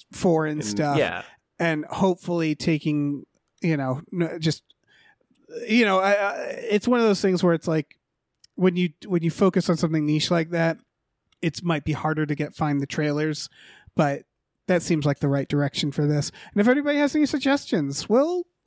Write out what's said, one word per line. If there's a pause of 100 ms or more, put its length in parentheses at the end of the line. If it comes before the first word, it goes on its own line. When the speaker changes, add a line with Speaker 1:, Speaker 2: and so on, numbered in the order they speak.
(140)
Speaker 1:
foreign
Speaker 2:
And,
Speaker 1:
stuff.
Speaker 2:
yeah. (360)
Speaker 1:
And
hopefully
taking, (360)
you
know, (120)
n-,
just, (1040)
you
know,
I,
I, (360)
it's
one
of
those
things
where
it's
like, (580)
when
you, (160)
when
you
focus
on
something
niche
like
that, (640)
it
might
be
harder
to
get,
find
the
trailers, (480)
but (440)
that
seems
like
the
right
direction
for
this. (200)
And
if
anybody
has
any
suggestions,
we'll, (240)